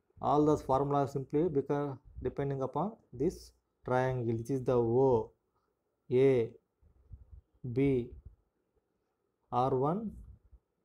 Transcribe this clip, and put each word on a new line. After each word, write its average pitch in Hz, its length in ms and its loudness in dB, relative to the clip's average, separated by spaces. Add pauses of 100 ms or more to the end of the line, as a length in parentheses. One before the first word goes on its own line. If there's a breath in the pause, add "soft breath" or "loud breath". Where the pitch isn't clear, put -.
(220)
all 143 240 2
those 147 160 4
formula 139 460 0
simply 147 420 -2
because 143 480 -2 (240)
depending 135 400 -4
upon 143 300 -2 (200)
this 139 400 -4 (320)
triangle, 127 540 0
which 113 140 -6
is 131 120 -2
the 127 100 2
O 120 580 2 (800)
A 127 400 4 (1200)
B 131 380 0 (1400)
R 127 240 2
one 170 360 -2 (720)